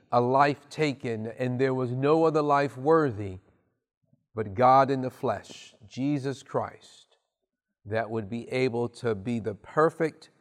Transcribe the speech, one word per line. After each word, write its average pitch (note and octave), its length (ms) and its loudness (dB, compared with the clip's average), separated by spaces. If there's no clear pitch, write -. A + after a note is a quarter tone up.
a B2 100 4
life C3+ 480 2
taken, A#2+ 580 -4
and B2+ 200 -2
there C3 140 2
was B2+ 180 -2
no C#3+ 340 2
other D#3 160 2
life C#3+ 360 0
worthy B2+ 640 0
but G#2 180 -6
God C3 380 6
in C3 100 -2
the B2+ 80 -4
flesh, - 640 -8
Jesus C3+ 560 -4
Christ, - 720 -8
that G#2+ 240 -4
would A2 200 -6
be A#2 200 -8
able A#2+ 400 -2
to A2+ 260 -4
be A#2 240 -4
the G#2 160 -6
perfect D#3 760 -2